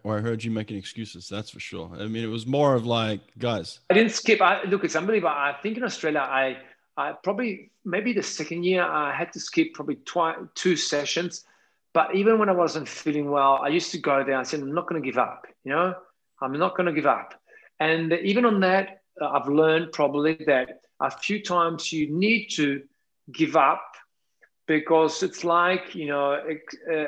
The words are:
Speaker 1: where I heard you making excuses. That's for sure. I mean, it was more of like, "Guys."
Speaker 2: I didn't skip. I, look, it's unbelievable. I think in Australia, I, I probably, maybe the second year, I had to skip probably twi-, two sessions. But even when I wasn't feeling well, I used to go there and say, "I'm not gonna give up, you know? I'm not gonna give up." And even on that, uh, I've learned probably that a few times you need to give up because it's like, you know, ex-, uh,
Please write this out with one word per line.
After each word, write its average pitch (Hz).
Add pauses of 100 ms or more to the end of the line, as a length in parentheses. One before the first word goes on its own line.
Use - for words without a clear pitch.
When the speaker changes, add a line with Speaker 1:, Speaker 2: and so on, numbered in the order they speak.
Speaker 1:
where 107
I -
heard 113
you 113
making 107
excuses. 95
That's 104
for -
sure. -
I 104
mean, 113
it 113
was 113
more 139
of 113
like, 113 (180)
"Guys." 113
Speaker 2:
I 185
didn't 220
skip. -
I, 185
look, 196
it's 160
unbelievable. 170
I 143
think 214
in 240
Australia, 156
I, 131 (400)
I 143 (100)
probably, 202 (160)
maybe 202
the 202
second 170
year, 185
I 151
had 156
to -
skip 160
probably 143
twi-, 165 (200)
two 180
sessions. 156 (480)
But 160
even 214
when 208
I -
wasn't 156
feeling 147
well, 139
I 143
used 160
to 170
go 139
there 135
and 127
say, 151
"I'm 139
not 170
gonna 165
give 127
up, - (180)
you 135
know? 180 (480)
I'm 131
not 175
gonna 175
give 151
up." - (400)
And 160
even 202
on 214
that, 190 (220)
uh, 139
I've 139
learned 160
probably 147 (120)
that 127 (200)
a 135
few 208
times 165
you 151
need 202
to 143 (500)
give 151
up 147 (840)
because 156
it's -
like, 175
you 165
know, 143
ex-, 151 (160)
uh, 151